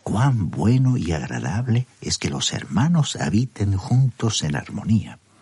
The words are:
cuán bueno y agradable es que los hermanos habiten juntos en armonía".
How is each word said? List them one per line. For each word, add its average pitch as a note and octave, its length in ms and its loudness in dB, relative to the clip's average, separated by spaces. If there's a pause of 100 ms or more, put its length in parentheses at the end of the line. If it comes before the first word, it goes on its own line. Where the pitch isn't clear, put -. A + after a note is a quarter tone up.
cuán A2+ 480 0
bueno B2+ 480 2
y E2 140 -2
agradable D#2 760 -2 (160)
es - 160 -4
que - 140 -4
los C3+ 200 -4
hermanos D#3+ 640 0
habiten G2+ 640 0
juntos A#2+ 640 0
en D2 140 -2
armonía". - 640 -2 (220)